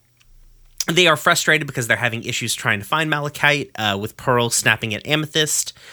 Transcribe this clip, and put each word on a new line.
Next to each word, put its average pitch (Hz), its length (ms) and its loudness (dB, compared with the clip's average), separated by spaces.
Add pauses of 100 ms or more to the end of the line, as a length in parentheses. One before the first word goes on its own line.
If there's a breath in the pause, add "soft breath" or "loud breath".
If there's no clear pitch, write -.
(880)
they 175 180 4
are 156 120 6
frustrated 160 500 2
because 127 200 -4
they're 113 100 2
having 117 260 -4
issues 120 320 -4
trying 110 240 -2
to 101 60 -10
find 156 240 0
Malachite, 147 680 0
uh, 104 260 0
with 104 160 -10
Pearl 120 320 2
snapping 110 460 0
at - 100 -10
Amethyst, 151 680 -2 (200 loud breath)